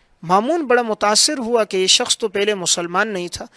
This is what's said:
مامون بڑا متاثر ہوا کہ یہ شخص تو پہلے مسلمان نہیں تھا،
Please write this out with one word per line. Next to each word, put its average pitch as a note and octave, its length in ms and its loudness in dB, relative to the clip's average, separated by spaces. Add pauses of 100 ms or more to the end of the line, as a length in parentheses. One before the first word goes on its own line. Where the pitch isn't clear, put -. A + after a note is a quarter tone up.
(220)
مامون A3 400 2
بڑا B3 200 2
متاثر G#3+ 560 0
ہوا A3+ 260 0
کہ G3+ 120 -6
یہ F#3 100 0
شخص - 320 0
تو A3 100 -4
پہلے G3+ 260 0
مسلمان F3+ 540 -2
نہیں F3+ 200 -6
تھا، - 180 -12 (100)